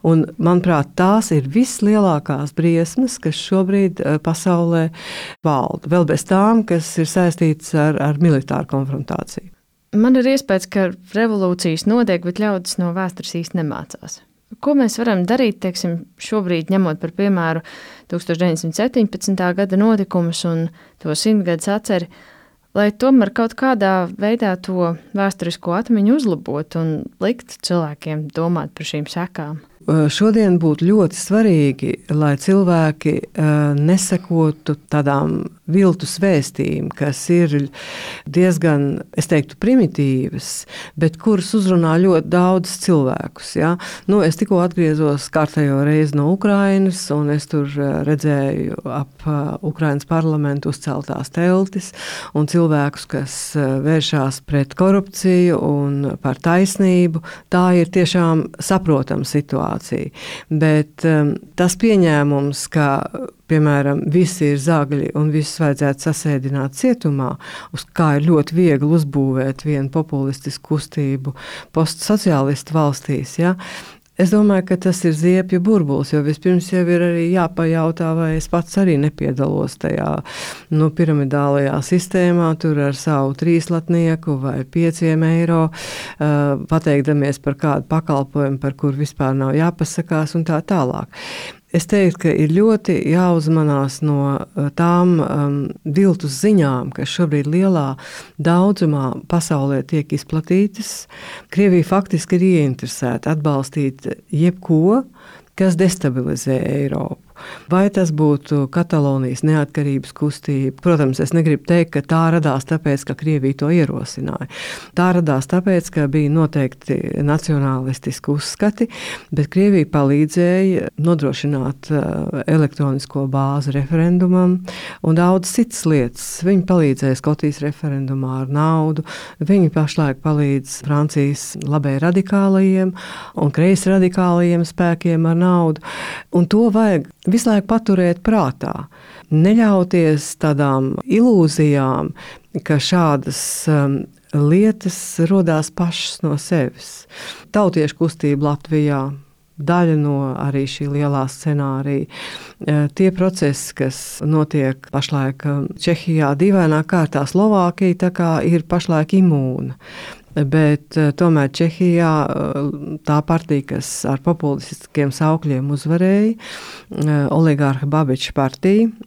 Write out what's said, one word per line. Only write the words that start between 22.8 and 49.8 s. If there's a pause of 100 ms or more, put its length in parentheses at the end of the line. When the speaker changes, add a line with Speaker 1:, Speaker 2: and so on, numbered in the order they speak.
Speaker 2:
tomēr
kaut
kādā (160)
veidā
to (200)
vēsturisko
atmiņu
uzlabotu
un (280)
liktu
cilvēkiem
domāt
par
šīm
sekām? (180)
Speaker 1:
Ā,
šodien
būtu
ļoti
svarīgi, (160)
lai
cilvēki, (140)
ā, (240)
nesekotu
tādām (220)
viltus
vēstījumiem,
kas
ir (680)
diezgan,
es
teiktu,
primitīvas, (420)
bet
kuras
uzrunā
ļoti
daudz
cilvēkus,
ja. (300)
Nu,
es
tikko
atgriezos
kārtējo
reizi
no
Ukrainas,
un
es
tur,
ā, (120)
redzēju
ap,
ā, (200)
Ukrainas